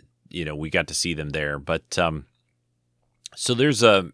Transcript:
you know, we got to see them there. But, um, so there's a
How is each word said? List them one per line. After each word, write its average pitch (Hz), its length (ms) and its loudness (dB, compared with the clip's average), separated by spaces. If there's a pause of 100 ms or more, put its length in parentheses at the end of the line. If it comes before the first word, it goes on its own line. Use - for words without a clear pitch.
(300)
you 82 160 -8
know, 76 100 -8
we 78 140 -8
got 85 180 0
to - 60 -12
see 87 200 -4
them 76 180 -8
there. 73 280 -4
But, 80 400 -6
um, 78 280 -2 (1080)
so - 180 -2
there's 120 300 2
a 98 300 8